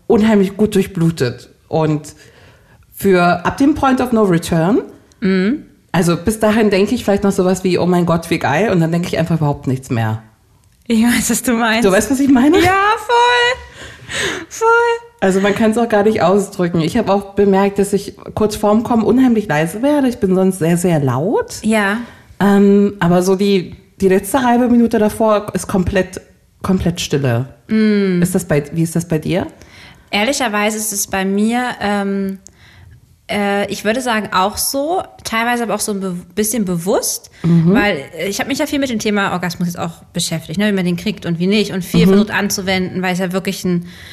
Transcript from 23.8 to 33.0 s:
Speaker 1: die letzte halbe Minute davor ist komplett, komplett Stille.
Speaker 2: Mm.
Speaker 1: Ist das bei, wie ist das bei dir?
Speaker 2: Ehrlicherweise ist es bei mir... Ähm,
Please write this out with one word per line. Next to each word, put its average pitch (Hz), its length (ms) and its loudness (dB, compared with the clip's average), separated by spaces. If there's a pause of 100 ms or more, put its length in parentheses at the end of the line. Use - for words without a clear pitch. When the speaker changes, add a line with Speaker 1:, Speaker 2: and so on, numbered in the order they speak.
Speaker 1:
die 196 80 2
letzte 190 340 0
halbe 240 260 2
Minute 233 300 4
davor 214 560 2
ist 185 120 -6
komplett, 185 540 -2 (420)
komplett 185 380 -2
Stille. 131 460 -2 (220)
Speaker 2:
Mm. 208 540 2
Speaker 1:
Ist 175 120 0
das 180 100 -2
bei, 147 180 0 (100)
wie 165 100 -2
ist 165 120 -2
das 170 140 -2
bei 160 100 -2
dir? 156 280 -4 (640)
Speaker 2:
Ehrlicherweise 214 640 -2
ist 214 160 -6
es 196 140 -6
bei 190 180 -4
mir... 208 380 0 (180)
Ähm, 196 580 -4 (920)